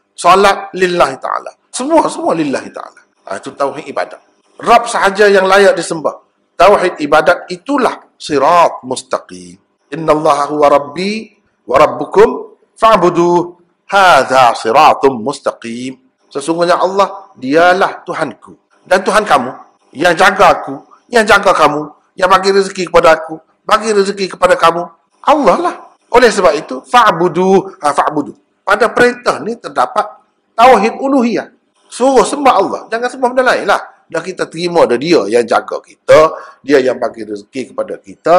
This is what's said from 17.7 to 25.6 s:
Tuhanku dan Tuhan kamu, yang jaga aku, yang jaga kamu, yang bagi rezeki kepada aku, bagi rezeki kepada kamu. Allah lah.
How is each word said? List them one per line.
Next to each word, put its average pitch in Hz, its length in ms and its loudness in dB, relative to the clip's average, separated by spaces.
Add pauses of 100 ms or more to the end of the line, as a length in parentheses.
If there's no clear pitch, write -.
Tuhanku - 640 -12 (200)
dan 185 160 0
Tuhan 202 240 -2
kamu, 135 240 0 (440)
yang 170 200 0
jaga 185 460 2
aku, 135 140 -12 (360)
yang 226 160 0
jaga 196 260 2
kamu, 196 380 0 (240)
yang 185 160 -2
bagi 190 240 2
rezeki 190 340 -2
kepada 165 300 4
aku, 160 220 -14 (260)
bagi 214 240 -2
rezeki 196 480 -2
kepada 180 160 2
kamu. 170 320 0 (400)
Allah 254 320 2
lah. 339 160 -4 (400)